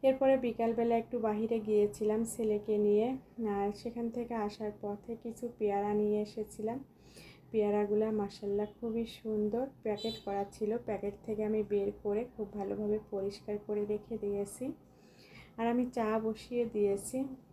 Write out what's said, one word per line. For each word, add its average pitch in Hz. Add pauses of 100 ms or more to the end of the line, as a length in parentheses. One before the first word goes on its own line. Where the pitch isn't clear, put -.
এরপরে 269
বিকালবেলা 233
একটু 226
বাহিরে 220
গিয়েছিলাম 208
ছেলেকে 214
নিয়ে, 208 (420)
আর 202
সেখান 233
থেকে 233
আসার 208 (100)
পথে 208
কিছু 233 (100)
পেয়ারা 202
নিয়ে 208
এসেছিলাম। 214 (680)
পেয়ারাগুলা 208
মাশাআল্লাহ 202
খুবই 226
সুন্দর, 214 (160)
প্যাকেট 220
করা 202
ছিল, 214
প্যাকেট 202
থেকে 214
আমি 214
বের 202 (120)
করে 208 (100)
খুব 208
ভালোভাবে 208 (120)
পরিষ্কার 202
করে 208
রেখে 208
দিয়েছি। 202 (920)
আর 226
আমি 240 (100)
চা 226 (120)
বসিয়ে 226
দিয়েছি। 208 (360)